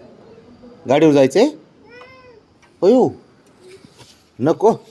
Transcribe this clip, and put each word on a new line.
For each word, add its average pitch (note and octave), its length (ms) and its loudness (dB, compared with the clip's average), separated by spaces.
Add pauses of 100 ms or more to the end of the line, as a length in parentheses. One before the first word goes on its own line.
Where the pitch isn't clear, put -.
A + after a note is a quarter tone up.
(880)
गाडीवर D3+ 240 2
जायचंय? C#3+ 360 0 (1300)
अयो. G#3 260 2 (1300)
नको. E3 320 -2 (180)